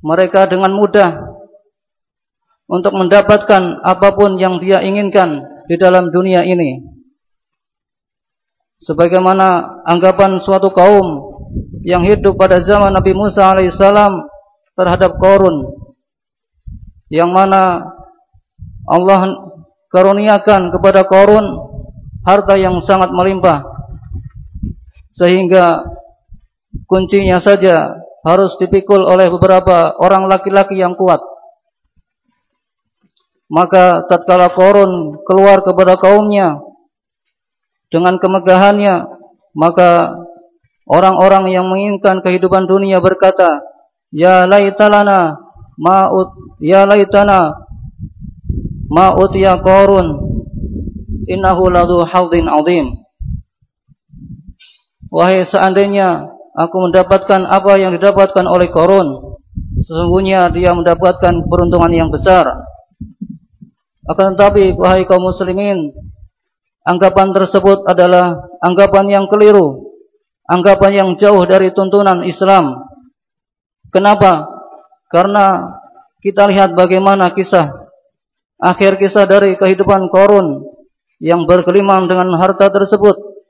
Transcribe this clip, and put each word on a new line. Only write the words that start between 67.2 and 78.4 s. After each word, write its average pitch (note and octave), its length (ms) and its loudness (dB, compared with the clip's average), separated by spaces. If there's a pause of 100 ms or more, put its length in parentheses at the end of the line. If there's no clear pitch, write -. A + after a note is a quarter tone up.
tersebut G3 560 0
adalah F3+ 480 2 (240)
anggapan G3 480 2
yang G3 240 0
keliru, G#3 640 2 (480)
anggapan G3 480 2
yang G3 240 0
jauh G3+ 320 2
dari F#3 240 2
tuntunan F#3+ 480 0
Islam. E3+ 640 -2 (1040)
Kenapa? F#3+ 560 2 (640)
Karena F#3 640 0 (480)
kita G3+ 320 0
lihat F#3+ 240 0
bagaimana F#3 560 0
kisah, E3+ 560 -4 (720)